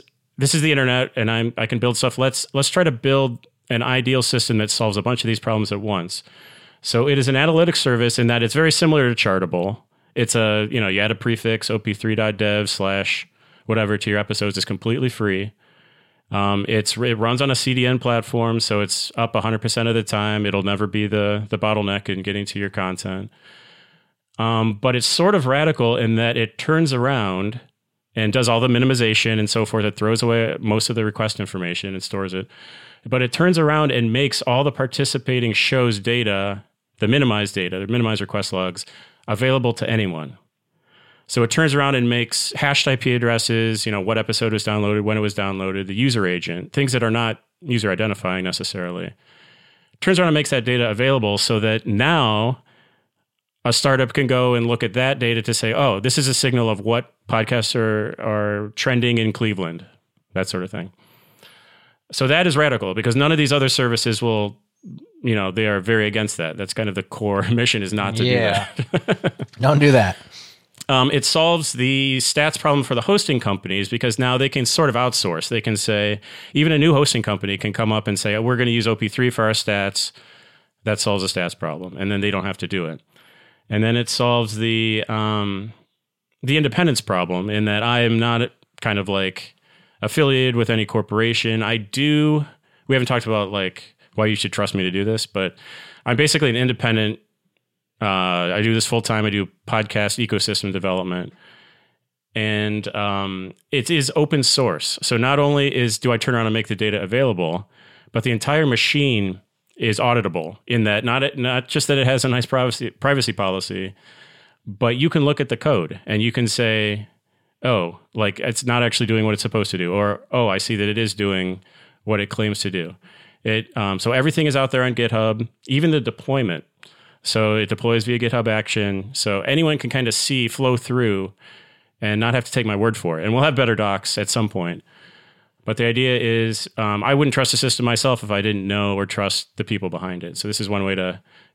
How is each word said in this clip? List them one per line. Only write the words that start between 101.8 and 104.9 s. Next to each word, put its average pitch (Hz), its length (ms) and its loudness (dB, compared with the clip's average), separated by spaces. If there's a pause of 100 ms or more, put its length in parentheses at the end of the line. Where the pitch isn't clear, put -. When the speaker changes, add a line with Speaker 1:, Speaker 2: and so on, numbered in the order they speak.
Speaker 1:
And, 107 640 -2
um, 98 580 -4 (160)
it 139 220 -2
is 143 240 2
open 151 260 2
source. 107 640 0